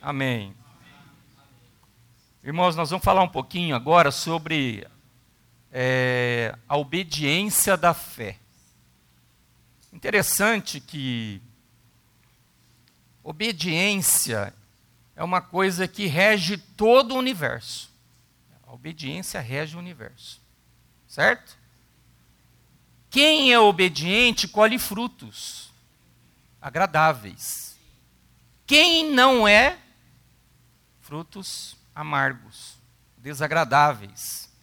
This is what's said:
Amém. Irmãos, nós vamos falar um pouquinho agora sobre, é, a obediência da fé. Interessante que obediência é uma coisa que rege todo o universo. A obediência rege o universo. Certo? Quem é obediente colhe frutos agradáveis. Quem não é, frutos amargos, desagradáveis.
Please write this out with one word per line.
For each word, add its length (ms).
Amém. 520
Irmãos, 320
nós 140
vamos 120
falar 200
um 60
pouquinho 460
agora 360
sobre, 760
é, 840
a 80
obediência 1000
da 200
fé. 420
Interessante 880
que 600
obediência 1300
é 60
uma 200
coisa 440
que 200
rege 500
todo 580
o 40
universo. 760
A 60
obediência 680
rege 380
o 20
universo. 640
Certo? 520
Quem 420
é 60
obediente 880
colhe 300
frutos 920
agradáveis. 1160
Quem 460
não 340
é, 300
frutos 760
amargos, 840
desagradáveis. 1300